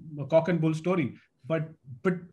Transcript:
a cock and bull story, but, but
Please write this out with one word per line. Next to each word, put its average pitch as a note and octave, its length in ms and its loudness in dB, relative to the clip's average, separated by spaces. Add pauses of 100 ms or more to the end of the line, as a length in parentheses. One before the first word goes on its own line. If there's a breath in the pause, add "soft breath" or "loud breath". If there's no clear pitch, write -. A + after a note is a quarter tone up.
(200)
a C3+ 60 -8
cock E3 220 4
and E3+ 120 2
bull D#3+ 140 2
story, E3 400 0 (320 loud breath)
but, D#3 220 -2 (340)
but F3+ 140 2 (160)